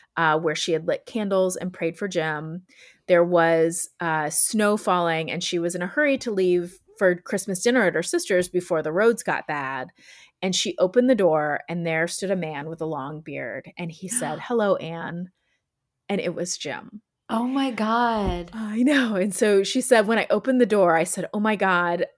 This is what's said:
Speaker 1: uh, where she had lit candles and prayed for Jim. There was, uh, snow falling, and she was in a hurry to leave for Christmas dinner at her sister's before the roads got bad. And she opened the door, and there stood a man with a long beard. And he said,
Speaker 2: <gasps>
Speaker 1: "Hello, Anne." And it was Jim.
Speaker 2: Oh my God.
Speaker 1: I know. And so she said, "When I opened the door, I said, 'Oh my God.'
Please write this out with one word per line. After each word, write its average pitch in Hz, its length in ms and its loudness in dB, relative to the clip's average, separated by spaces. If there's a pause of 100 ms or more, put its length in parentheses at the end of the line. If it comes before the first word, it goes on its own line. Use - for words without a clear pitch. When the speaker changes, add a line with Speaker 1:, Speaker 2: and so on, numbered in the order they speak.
(180)
Speaker 1:
uh, 160 220 4
where 165 160 0
she - 160 -4
had 160 160 -2
lit - 180 -4
candles 190 500 0
and 185 180 -8
prayed 165 240 -4
for 208 100 -6
Jim. 160 560 -4 (440)
There 175 160 6
was, 165 680 4 (100)
uh, 156 320 -2
snow 208 440 2
falling, 170 540 0
and 170 140 -4
she 175 160 -2
was 170 160 -2
in 175 80 -4
a 185 40 -4
hurry 285 320 2
to 233 120 -6
leave 180 480 0 (180)
for 180 180 4
Christmas 185 460 -6
dinner 240 220 4
at 175 120 2
her 165 80 0
sister's 190 440 0
before 180 340 -2
the 156 100 -4
roads 214 320 2
got - 240 -4
bad. 135 420 -6 (520)
And 185 140 -2
she 196 220 -4
opened 247 320 2
the 254 60 6
door, 156 520 2
and 170 180 -6
there 165 220 0
stood 190 240 -6
a 196 40 2
man 156 340 -6
with 160 120 -10
a 156 40 -4
long 151 360 -8
beard. 139 560 -10
And 170 140 -8
he 185 160 -14
said, 151 320 -4
Speaker 2:
<gasps> - 40 -14
Speaker 1:
"Hello, 214 340 2
Anne." 165 540 -10 (760)
And 202 140 -2
it 175 120 -4
was 175 240 -6
Jim. 139 440 -12 (300)
Speaker 2:
Oh 226 140 -2
my 269 240 -2
God. 214 840 -2
Speaker 1:
I 220 280 -4
know. 254 340 4
And 190 200 0
so 202 280 4
she 254 180 0
said, 220 260 4
"When 226 100 2
I - 120 0
opened 247 320 2
the 233 40 8
door, 185 300 4
I 160 80 2
said, - 300 -4
'Oh 208 60 -2
my 214 160 2
God.' 175 500 2 (120)